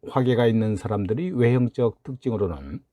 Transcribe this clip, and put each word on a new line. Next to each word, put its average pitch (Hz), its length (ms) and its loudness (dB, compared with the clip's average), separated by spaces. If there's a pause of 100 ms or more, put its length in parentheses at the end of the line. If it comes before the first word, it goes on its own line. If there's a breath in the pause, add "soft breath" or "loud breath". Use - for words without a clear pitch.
화개가 123 400 2
있는 110 280 2
사람들의 107 560 -4
외형적 120 720 2
특징으로는 95 880 -6